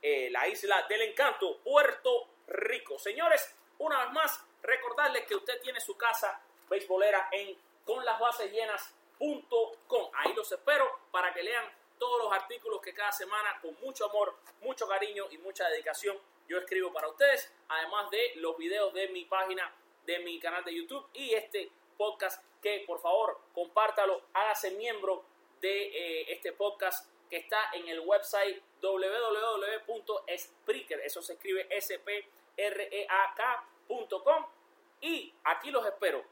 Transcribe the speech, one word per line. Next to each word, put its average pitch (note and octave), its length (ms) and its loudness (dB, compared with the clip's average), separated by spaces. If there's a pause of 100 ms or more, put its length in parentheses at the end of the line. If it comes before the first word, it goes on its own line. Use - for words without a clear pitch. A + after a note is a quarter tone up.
eh, C#3 280 0
la B2 180 0
isla G3+ 400 2
del G#3+ 140 0
encanto, A3 560 0
Puerto B3+ 680 4 (200)
Rico. - 500 -4
Señores, D4+ 580 2 (220)
una C#4 260 2
vez B3+ 80 -6
más, D4+ 320 0 (160)
recordarles C4 680 0
que G3+ 100 -2
usted B3 240 -2
tiene B3+ 200 -6
su - 160 -6
casa A3+ 460 0 (260)
beisbolera F#3+ 640 4
en G3 260 -4 (280)
con B3 200 -2
las A3 160 2
bases A3+ 320 0
llenas G#3+ 420 -4 (240)
punto A#3+ 680 0
com. A#3 300 0
Ahí - 180 0
los G#3 180 -4
espero - 480 2 (100)
para F3+ 220 2
que E3+ 100 -6
lean A#3 220 -2 (340)
todos B3 240 2
los G#3 100 2
artículos G#3+ 500 -4
que F3+ 100 -10
cada G#3 200 -2
semana, G3+ 500 -2
con - 180 -10
mucho C4 240 -6
amor, G#3 320 0 (240)
mucho G#3+ 260 -4
cariño G3 440 -2
y D#3 80 -18
mucha F#3 320 -6
dedicación, D#3+ 500 -4 (260)
yo F3 120 -2
escribo F3+ 340 -2
para D#3 160 -4
ustedes, C4+ 420 4 (180)
además F3 420 0
de A#3 260 0
los D#3+ 220 -2
videos F#3+ 340 0
de F#3+ 160 -2
mi F3+ 160 -8
página, F#3+ 500 -2 (300)
de F3 140 -2
mi E3+ 200 -8
canal E3+ 260 -4
de E3+ 100 -8
YouTube E3+ 400 -8
y C4 180 -2
este G#3 400 -4 (240)
podcast, G3+ 480 -4 (160)
que G#3 260 -4
por E3+ 140 -6
favor - 400 2 (140)
compártalo, G3 680 2 (120)
hágase G3+ 380 0
miembro G3 520 -2 (360)
de, F3 600 -2
eh, D#3+ 120 -6
este F3 200 -8
podcast G3+ 580 -2 (200)
que E3+ 80 -6
está G#3+ 340 -2
en E3+ 160 -8
el E3 120 -4
website G3 640 2 (180)
w F#3+ 280 2
w G#3+ 320 0
w G#3+ 400 0
punto G#3+ 460 -6 (100)
spreaker, G#3 640 -4
eso D3 220 -6
se - 100 -10
escribe F#3 380 -2
S G3 300 -4
P G3+ 280 -6 (260)
R G3+ 380 -2
E G3 160 -4
A F#3+ 260 4
K A#3 340 0 (180)
punto A3 360 -4
com, D#4+ 240 6 (540)
y D4+ 340 -4 (100)
aquí E3 260 0
los A#3 160 0
espero. F3 460 0